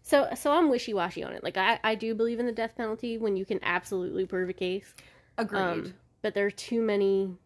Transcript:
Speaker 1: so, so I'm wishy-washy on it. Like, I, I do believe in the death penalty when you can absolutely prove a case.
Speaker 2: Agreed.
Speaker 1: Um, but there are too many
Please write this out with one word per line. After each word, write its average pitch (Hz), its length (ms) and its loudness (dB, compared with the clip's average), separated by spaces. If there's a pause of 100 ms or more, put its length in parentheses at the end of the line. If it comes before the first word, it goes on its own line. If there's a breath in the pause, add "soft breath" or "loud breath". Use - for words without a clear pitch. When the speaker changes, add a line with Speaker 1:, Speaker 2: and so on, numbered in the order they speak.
Speaker 1:
so, - 340 4
so 285 160 0
I'm 320 180 6
wishy-washy 208 540 0
on - 100 -8
it. - 100 -12
Like, - 140 -4
I, 202 260 2
I 220 120 2
do 226 180 -4
believe 226 260 0
in 240 60 0
the 240 60 0
death 226 240 -4
penalty 226 420 -4
when 214 200 0
you 190 80 -2
can 190 180 -2
absolutely 185 640 -2
prove 185 240 -2
a 190 40 -6
case. 185 400 -4 (440 loud breath)
Speaker 2:
Agreed. 208 240 -2
Speaker 1:
Um, 180 320 -2 (280)
but 208 120 -2
there 202 120 2
are 202 60 0
too 233 300 -2
many 196 500 4 (140)